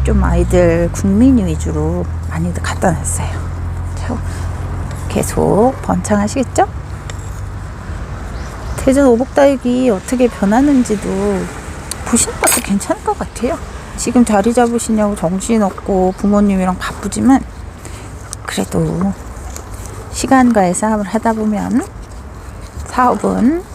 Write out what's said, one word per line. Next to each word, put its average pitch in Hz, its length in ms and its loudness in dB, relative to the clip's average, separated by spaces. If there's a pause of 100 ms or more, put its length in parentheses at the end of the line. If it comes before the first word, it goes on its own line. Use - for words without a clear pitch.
좀 208 200 2
아이들 175 680 4
국민 240 520 4
위주로 160 600 -2 (240)
많이들 170 320 -2
갖다 - 300 0
놨어요. - 380 -2 (680)
자, - 220 -4 (920)
계속 - 720 2
번창하시겠죠? 208 840 0 (2000)
대전 269 300 4
오복다육이 254 840 4
어떻게 240 380 2
변하는지도 233 840 2 (960)
보시는 - 340 0
것도 - 240 0
괜찮을 247 400 -2
것 415 160 -2
같아요. 240 380 -4 (400)
지금 247 280 4
자리 214 280 2
잡으시냐고 226 600 2
정신없고 190 1040 0
부모님이랑 196 600 2
바쁘지만 220 680 2 (1000)
그래도 180 680 -2 (960)
시간과의 233 640 4
싸움을 214 320 0
하다 220 280 0
보면 214 520 0 (1000)
사업은 240 760 2 (100)